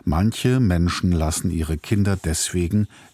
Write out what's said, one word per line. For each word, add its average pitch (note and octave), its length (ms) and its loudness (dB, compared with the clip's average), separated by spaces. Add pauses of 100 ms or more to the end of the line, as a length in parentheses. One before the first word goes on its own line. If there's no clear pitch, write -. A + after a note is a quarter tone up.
Manche A2+ 560 0
Menschen F2 540 2
lassen D#2+ 360 0
ihre D#2+ 280 -2
Kinder G2+ 400 0
deswegen F2+ 720 -2 (240)